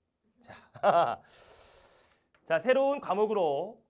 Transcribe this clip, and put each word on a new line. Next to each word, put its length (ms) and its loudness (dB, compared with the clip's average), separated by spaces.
자, 800 0
<laughs> 1200 -20
자, 140 0
새로운 400 2
과목으로, 880 -2